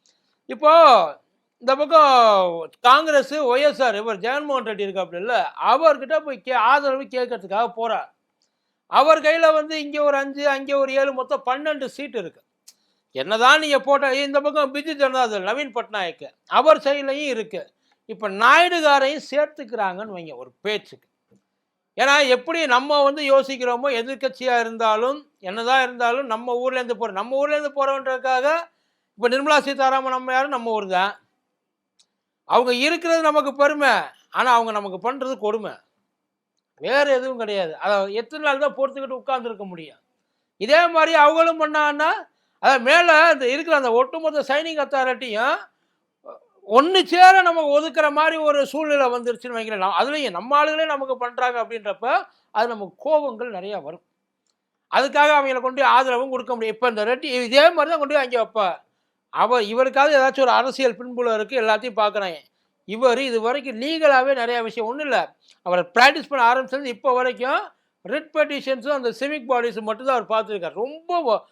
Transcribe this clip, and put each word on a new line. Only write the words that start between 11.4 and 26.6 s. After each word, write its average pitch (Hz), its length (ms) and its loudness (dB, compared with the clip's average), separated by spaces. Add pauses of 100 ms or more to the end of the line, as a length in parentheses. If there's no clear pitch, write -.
பன்னெண்டு 277 400 -4
சீட் 262 300 -12
இருக்கு. 180 260 -10 (720)
என்னதான் 220 480 2
நீங்க 294 200 0
போட்ட, 277 360 0
இந்த 277 260 -2
பக்கம் 285 320 -2
பிஜு 285 40 -8
ஜனதா 277 520 -2
தள் 202 140 -6
நவீன் 247 300 -6
பட்நாயக், 196 600 -8 (140)
அவர் 294 300 4
சைட்லயும் 277 480 -4
இருக்கு. 220 480 -8 (320)
இப்ப 208 240 -8
நாயுடுகாரையும் 285 920 2 (100)
சேர்த்துக்கிறாங்கன்னு 220 840 -6
வைங்க 160 200 -16
ஒரு 127 160 -20 (100)
பேச்சுக்கு. 202 460 -8 (920)
ஏன்னா 277 260 4
எப்படி 302 380 0
நம்ம 277 380 2
வந்து 277 360 2
யோசிக்கிறோமோ, 247 440 -4
எதிர்க்கட்சியா 254 760 -4
இருந்தாலும் 226 720 -2 (100)
என்னதான் 233 440 -2
இருந்தாலும், 247 420 -4
நம்ம 240 300 -6
ஊர்ல 254 200 -4